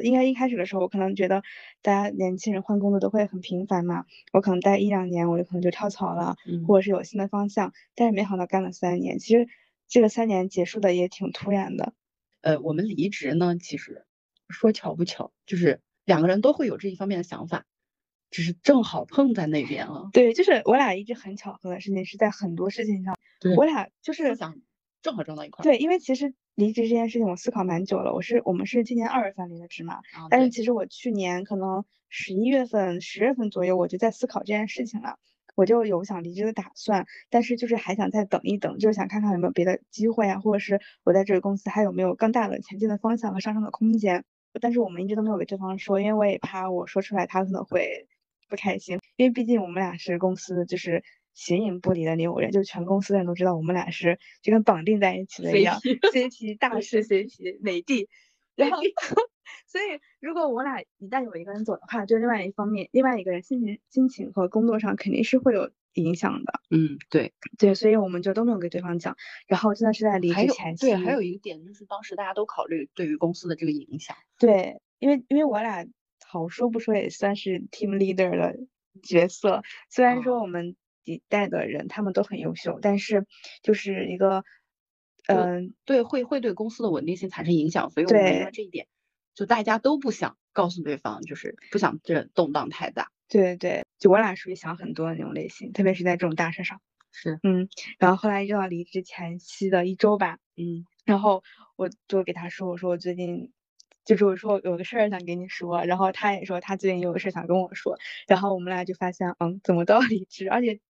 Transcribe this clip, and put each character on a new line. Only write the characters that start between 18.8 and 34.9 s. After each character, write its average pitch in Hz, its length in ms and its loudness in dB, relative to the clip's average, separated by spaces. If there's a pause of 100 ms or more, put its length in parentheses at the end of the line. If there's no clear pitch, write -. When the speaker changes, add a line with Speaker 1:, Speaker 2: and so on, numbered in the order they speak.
Speaker 2:
好 - 220 -6
碰 269 300 0
在 175 120 -2
那 156 180 0
边 - 220 -8
了。 156 260 -12
Speaker 1:
对， 240 200 8
就 349 120 2
是 294 200 6
我 233 120 6
俩 240 180 2
一 202 100 -6
直 233 100 -10
很 196 220 -12
巧 190 180 -14
合 - 160 -12
的 185 100 -8
事 202 100 -10
情， 185 140 -2
是 202 120 -14
在 208 140 2
很 185 240 -6
多 185 160 -4
事 226 160 -6
情 196 180 -2
上， 185 120 -6 (240)
Speaker 2:
对。 185 160 2
Speaker 1:
我 277 80 8
俩 294 240 0 (140)
就 311 100 -6
是 294 160 -2
Speaker 2:
思 240 80 0
想 160 240 -10 (420)
正 294 140 -6
好 156 80 -6
撞 156 120 -10
到 151 80 -12
一 151 40 -14
块 - 140 -14
儿。 - 20 -4
Speaker 1:
对， 285 140 6
因 302 100 0
为 359 100 2
其 262 160 -2
实 269 200 -4 (200)
离 214 180 2
职 233 100 -2
这 226 60 0
件 233 200 2
事 233 100 -4
情 226 100 2
我 180 80 -2
思 - 140 -6
考 190 140 -2
蛮 180 200 -2
久 196 140 -2
了， 190 160 -2
我 185 80 -4
是， 233 220 0
我 190 80 0
们 185 140 -2
是 233 180 0
今 240 120 -4
年 226 120 -2
二 226 180 0
月 196 60 -6
份 180 180 -12
离 170 80 -16
的 170 100 -16
职 - 140 -16
嘛， 170 120 -10
Speaker 2:
啊， - 360 -18
Speaker 1:
但 254 120 6
是 247 80 4
其 240 140 -4
实 247 80 2
我 226 140 -2
去 - 240 -8
年 185 340 -2
可 202 120 -4
能 190 280 -2 (240)
十 - 260 -10
一 226 160 2
Speaker 2:
对。 - 0 -
Speaker 1:
月 262 160 2
份、 185 340 -2
十 - 200 -14
月 254 140 2
份 220 160 -2
左 180 140 -2
右 185 120 2
我 175 120 2
就 180 100 -4
在 226 120 2
思 247 160 -4
考 - 140 -6
这 - 60 -8
件 214 220 -2
事 - 160 -8
情 220 160 -8